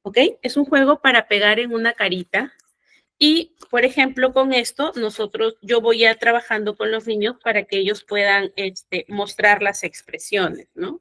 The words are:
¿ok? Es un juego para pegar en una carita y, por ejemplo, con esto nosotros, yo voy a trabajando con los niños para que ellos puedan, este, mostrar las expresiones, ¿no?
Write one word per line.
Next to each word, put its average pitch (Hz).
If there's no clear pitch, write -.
¿ok? 202
Es 254
un 285
juego 277
para 247
pegar 208
en 240
una 226
carita 196
y, 311
por 240
ejemplo, 262
con 262
esto 262
nosotros, 220
yo 233
voy 226
a 226
trabajando 226
con 220
los 220
niños 220
para 214
que 196
ellos 202
puedan, 202
este, 190
mostrar 202
las 202
expresiones, -
¿no? 208